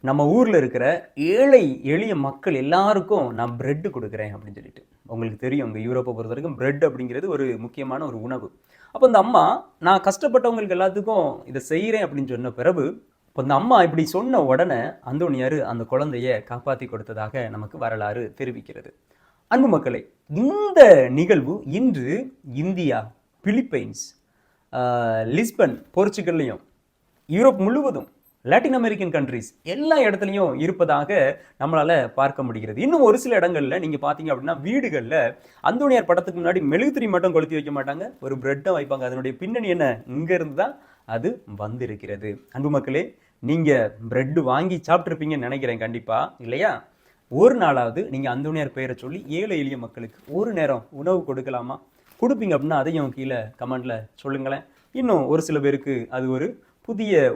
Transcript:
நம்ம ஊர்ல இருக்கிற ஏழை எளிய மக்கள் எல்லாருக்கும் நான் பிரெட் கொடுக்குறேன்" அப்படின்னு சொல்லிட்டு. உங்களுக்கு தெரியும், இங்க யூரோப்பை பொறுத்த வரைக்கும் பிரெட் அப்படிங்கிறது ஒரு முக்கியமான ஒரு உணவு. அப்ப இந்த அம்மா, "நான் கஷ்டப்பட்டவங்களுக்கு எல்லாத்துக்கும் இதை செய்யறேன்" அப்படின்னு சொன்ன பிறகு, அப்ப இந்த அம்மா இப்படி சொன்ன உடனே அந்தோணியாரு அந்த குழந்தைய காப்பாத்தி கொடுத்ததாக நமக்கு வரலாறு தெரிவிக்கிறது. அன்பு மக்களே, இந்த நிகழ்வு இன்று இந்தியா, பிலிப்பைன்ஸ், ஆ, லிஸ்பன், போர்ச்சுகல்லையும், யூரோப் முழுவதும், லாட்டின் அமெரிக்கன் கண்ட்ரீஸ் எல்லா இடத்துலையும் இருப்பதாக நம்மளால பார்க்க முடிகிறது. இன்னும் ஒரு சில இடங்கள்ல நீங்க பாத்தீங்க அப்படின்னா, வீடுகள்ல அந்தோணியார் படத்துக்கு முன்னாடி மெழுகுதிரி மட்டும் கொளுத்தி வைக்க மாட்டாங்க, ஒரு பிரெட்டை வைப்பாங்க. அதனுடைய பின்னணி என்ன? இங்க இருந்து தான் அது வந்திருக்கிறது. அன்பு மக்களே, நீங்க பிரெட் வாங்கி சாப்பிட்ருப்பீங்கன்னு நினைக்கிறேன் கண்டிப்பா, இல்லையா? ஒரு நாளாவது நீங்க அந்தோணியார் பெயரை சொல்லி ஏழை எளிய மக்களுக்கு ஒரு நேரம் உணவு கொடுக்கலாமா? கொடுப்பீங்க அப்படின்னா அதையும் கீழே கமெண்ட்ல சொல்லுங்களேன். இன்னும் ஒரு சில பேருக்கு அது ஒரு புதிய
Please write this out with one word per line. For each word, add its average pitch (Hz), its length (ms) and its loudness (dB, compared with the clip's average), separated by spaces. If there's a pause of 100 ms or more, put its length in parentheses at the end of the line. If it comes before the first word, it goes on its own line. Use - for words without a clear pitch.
நம்ம 143 280 2
ஊர்ல 220 280 6
இருக்கிற 131 580 0
ஏழை 196 720 4
எளிய 185 300 0
மக்கள் 143 400 -2
எல்லாருக்கும் 175 800 2
நான் 120 220 -4
பிரெட் 143 300 -4
கொடுக்குறேன்" 107 480 -8
அப்படின்னு 101 200 -18
சொல்லிட்டு. - 300 -20 (220)
உங்களுக்கு 113 320 -8
தெரியும், 127 360 -4
இங்க 110 180 -6
யூரோப்பை 123 120 -2
பொறுத்த 117 240 -8
வரைக்கும் 139 260 -8
பிரெட் 139 300 -2
அப்படிங்கிறது 127 420 -2
ஒரு 139 320 -2
முக்கியமான 131 480 -10
ஒரு 113 160 -10
உணவு. 120 300 -10 (400)
அப்ப - 140 4
இந்த 233 120 8
அம்மா, 214 600 4
"நான் 185 240 4
கஷ்டப்பட்டவங்களுக்கு 233 760 2
எல்லாத்துக்கும் 190 680 0
இதை 127 220 -8
செய்யறேன்" 202 380 0
அப்படின்னு 139 220 -4
சொன்ன 123 220 -6
பிறகு, 147 560 -2 (220)
அப்ப - 140 -6
இந்த 135 120 0
அம்மா 208 280 6
இப்படி 160 220 2
சொன்ன 208 400 0
உடனே 139 300 2
அந்தோணியாரு 135 880 -4
அந்த 113 300 -6
குழந்தைய 127 600 -2
காப்பாத்தி 123 380 -6
கொடுத்ததாக 110 600 -8
நமக்கு 107 300 -12
வரலாறு 110 600 -6
தெரிவிக்கிறது. - 480 -12 (600)
அன்பு 262 220 4
மக்களே, 139 400 0 (260)
இந்த 269 760 8
நிகழ்வு 156 580 0
இன்று 185 640 -2 (200)
இந்தியா, 143 580 -2 (340)
பிலிப்பைன்ஸ், - 720 -4 (560)
ஆ, 120 480 0
லிஸ்பன், 143 640 0 (140)
போர்ச்சுகல்லையும், 170 640 -2 (680)
யூரோப் 208 280 4
முழுவதும், 208 520 0 (360)
லாட்டின் 233 280 4
அமெரிக்கன் 214 380 0
கண்ட்ரீஸ் 131 520 -4
எல்லா 294 380 2
இடத்துலையும் 196 600 0
இருப்பதாக 156 800 2 (200)
நம்மளால 151 520 2
பார்க்க 135 300 0
முடிகிறது. 113 380 -6
இன்னும் 294 220 4
ஒரு 226 160 8
சில 240 200 0
இடங்கள்ல 165 400 0
நீங்க 147 340 -2
பாத்தீங்க 160 140 -6
அப்படின்னா, 143 360 -2
வீடுகள்ல 156 760 -2 (260)
அந்தோணியார் 247 420 2
படத்துக்கு 175 360 0
முன்னாடி 175 300 0
மெழுகுதிரி 240 380 0
மட்டும் 180 240 2
கொளுத்தி 156 300 0
வைக்க 143 200 -6
மாட்டாங்க, 151 280 -8 (100)
ஒரு 135 160 -6
பிரெட்டை 139 360 -2
வைப்பாங்க. 139 300 -4
அதனுடைய 127 340 -6
பின்னணி 220 320 -6
என்ன? 143 380 0
இங்க 156 280 -2
இருந்து 156 200 -2
தான் 214 240 -2 (260)
அது 120 380 -6 (140)
வந்திருக்கிறது. 104 840 -10 (100)
அன்பு 139 200 -4
மக்களே, 139 460 -2 (220)
நீங்க 139 560 2 (140)
பிரெட் 135 300 0
வாங்கி 160 500 0
சாப்பிட்ருப்பீங்கன்னு 156 500 0
நினைக்கிறேன் 127 400 -4
கண்டிப்பா, 113 600 -4
இல்லையா? 127 460 -4 (440)
ஒரு 226 300 6
நாளாவது 139 500 0
நீங்க 135 280 -4
அந்தோணியார் 147 360 -4
பெயரை 131 260 -6
சொல்லி 156 300 -12
ஏழை 180 300 -4
எளிய 135 200 -4
மக்களுக்கு 117 400 -14 (100)
ஒரு 202 240 -2
நேரம் 139 380 -2
உணவு 170 380 -2
கொடுக்கலாமா? 127 520 -8 (400)
கொடுப்பீங்க 214 340 0
அப்படின்னா 143 160 0
அதையும் 151 400 0
கீழே 131 260 -6 (220)
கமெண்ட்ல 123 560 -8
சொல்லுங்களேன். 135 480 -6 (300)
இன்னும் 220 340 0
ஒரு 156 160 2
சில 160 160 -2
பேருக்கு 139 520 -2
அது 127 200 -4
ஒரு 143 320 -4 (180)
புதிய 196 560 2